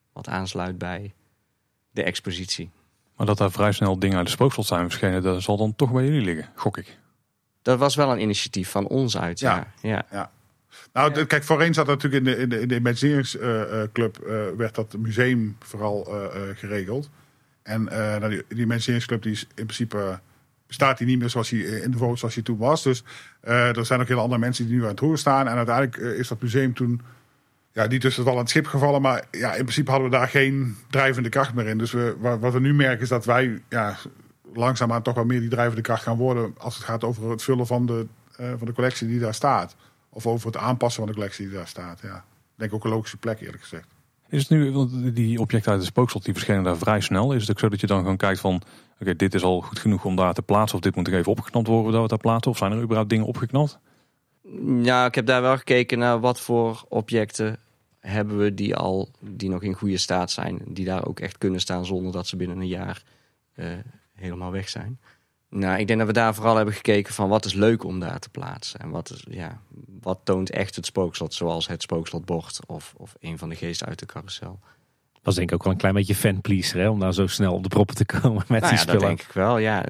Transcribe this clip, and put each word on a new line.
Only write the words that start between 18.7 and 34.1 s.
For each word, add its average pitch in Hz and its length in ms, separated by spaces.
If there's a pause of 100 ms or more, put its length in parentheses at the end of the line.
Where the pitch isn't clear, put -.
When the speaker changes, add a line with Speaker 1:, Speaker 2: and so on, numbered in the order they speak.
Speaker 3:
die 110 100
is 104 100
in - 240
principe, 110 320
eh, 95 180 (520)
bestaat 135 300
die 120 100
niet 127 120
meer 120 100
zoals 120 200
die, 107 180
eh, 104 160
in 120 80
de 123 60
vorm 120 200
zoals 117 160
die 117 100
toen 113 140
was. 135 260
Dus, 131 200 (380)
eh, 120 360
er 117 80
zijn 123 160
ook 120 60
hele 123 140
andere 120 180
mensen 120 280
die 117 80
nu 123 80
aan 113 60
het 101 100
roer 156 180
staan. 135 300
En 117 80
uiteindelijk, 120 420
eh, 117 220
is 123 80
dat 110 140
museum 127 320
toen, 120 280 (720)
ja, 110 140
niet 123 160
tussen 127 200
het 123 80
wal 127 80
en 120 80
het 117 40
schip 156 180
gevallen, 143 340
maar 131 300
ja, 120 220
in - 80
principe 131 300
hadden 135 180
we 127 60
daar 127 120
geen 135 480 (140)
drijvende 131 400
kracht 127 240
meer 117 140
in. 110 100
Dus 113 140
we, 120 280
wa-, 120 200
wat 123 140
we 127 60
nu 139 140
merken 131 280
is 120 80
dat 120 160
wij, 120 440
ja, 107 260 (580)